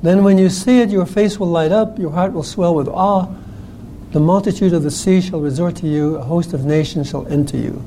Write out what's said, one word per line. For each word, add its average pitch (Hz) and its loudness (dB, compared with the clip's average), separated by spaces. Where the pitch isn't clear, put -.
Then 185 4
when 196 6
you 190 6
see 247 2
it, 226 2
your 190 0
face 208 0
will 185 -2
light 165 2
up, 220 0
your 170 -4
heart 180 0
will 165 -6
swell 175 0
with 143 0
awe. 190 0
The 147 2
multitude 190 2
of 165 0
the 147 -2
sea 185 2
shall 180 -4
resort 147 -2
to 160 -4
you, 151 0
a 143 -8
host 170 -2
of 135 -4
nations 147 0
shall - -8
enter 143 0
you. 117 -4